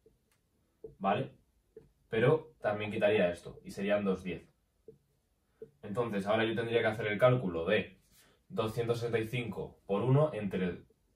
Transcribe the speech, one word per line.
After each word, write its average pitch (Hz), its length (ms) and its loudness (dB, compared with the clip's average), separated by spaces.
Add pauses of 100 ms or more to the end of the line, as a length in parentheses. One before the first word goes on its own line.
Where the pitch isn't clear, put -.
(1000)
¿vale? 104 340 -2 (760)
Pero 123 520 2
también 104 300 -4
quitaría 104 400 4
esto - 340 -12
y 95 60 -14
serían 104 340 0
dos 95 200 -2
diez. 85 240 -10 (1300)
Entonces, 104 440 -4
ahora 110 180 2
yo 113 100 0
tendría - 260 0
que 110 60 0
hacer 107 200 -2
el 101 120 -2
cálculo 95 460 4
de 104 360 0 (480)
doscientos 113 500 -2
sesenta 117 200 -2
y 110 100 -2
cinco 101 580 -8
por 101 160 0
uno 139 300 4
entre 92 520 -4 (320)